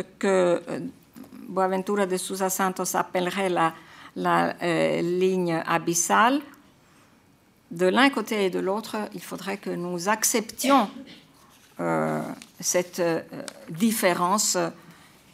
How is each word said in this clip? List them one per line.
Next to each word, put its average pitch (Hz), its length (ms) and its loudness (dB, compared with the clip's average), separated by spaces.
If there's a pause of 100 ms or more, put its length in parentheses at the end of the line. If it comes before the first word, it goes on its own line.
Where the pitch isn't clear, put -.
(220)
que, 185 460 2
euh, 151 120 -6 (680)
Boaventura 190 600 0
de 185 100 0
Sousa 190 320 -2
Santos 185 460 -2
appellerait 180 540 0
la, 165 260 2 (400)
la, 170 480 2
euh, 160 380 2
ligne 180 680 0
abyssale, 196 720 2 (1300)
de 175 160 -2
l'un 226 240 6
côté 214 360 -2
et 185 40 2
de 180 100 -4
l'autre, 196 360 -4 (180)
il 180 80 -12
faudrait 185 360 -8
que 190 120 -10
nous 175 400 -4
acceptions, 220 800 2 (880)
euh, 156 400 0 (400)
cette, 175 400 -2
euh, 170 220 0 (480)
différence, 180 880 2 (760)